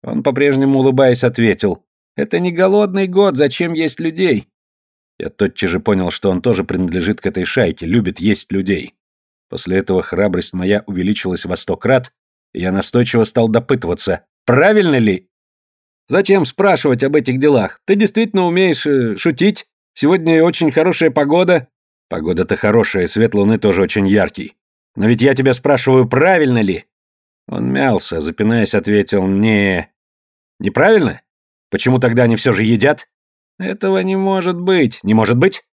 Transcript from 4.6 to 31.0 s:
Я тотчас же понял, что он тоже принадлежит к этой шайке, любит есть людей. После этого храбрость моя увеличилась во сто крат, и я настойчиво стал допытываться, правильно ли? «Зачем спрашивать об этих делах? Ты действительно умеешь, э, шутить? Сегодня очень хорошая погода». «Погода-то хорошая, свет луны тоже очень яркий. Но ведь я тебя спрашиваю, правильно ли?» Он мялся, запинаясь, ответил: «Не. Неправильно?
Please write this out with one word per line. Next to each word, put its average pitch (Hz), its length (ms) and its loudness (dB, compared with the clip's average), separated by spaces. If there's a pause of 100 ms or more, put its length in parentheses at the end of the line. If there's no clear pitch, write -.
Я - 120 -8
тотчас 95 400 -4
же 87 100 -2
понял, 95 300 -2
что - 200 -4
он 92 120 -2
тоже 110 220 0
принадлежит 90 560 -4
к - 60 -8
этой 92 180 -4
шайке, 87 420 -2
любит 90 340 -2
есть 98 320 -2
людей. 95 420 -4 (540)
После 92 300 -4
этого 92 240 0
храбрость 90 500 -4
моя 95 340 -2
увеличилась 92 600 -4
во 90 100 -6
сто - 200 -6
крат, 123 360 -2 (400)
и - 80 -10
я 92 120 -2
настойчиво 117 520 0
стал 113 240 0
допытываться, 107 760 -2 (180)
правильно 165 540 2
ли? 104 320 0 (760)
«Зачем 196 360 2
спрашивать 151 580 0
об 143 140 0
этих 131 220 0
делах? 131 480 0
Ты 190 80 2
действительно 202 500 0
умеешь, 175 420 0
э, 123 300 0
шутить? 170 500 0 (280)
Сегодня 160 480 2
очень 160 280 0
хорошая 160 400 2
погода». 156 580 0 (420)
«Погода-то 87 460 -2
хорошая, 104 500 0
свет 110 280 0
луны 104 240 2
тоже 95 220 2
очень 98 260 0
яркий. 95 480 0 (420)
Но 104 120 0
ведь 120 140 2
я 135 120 4
тебя 131 200 2
спрашиваю, 131 540 2
правильно 135 540 2
ли?» 95 220 -2 (640)
Он - 240 -4
мялся, 104 480 -2
запинаясь, 104 540 -2
ответил: 101 520 0
«Не. 98 640 0 (680)
Неправильно? 185 600 2 (500)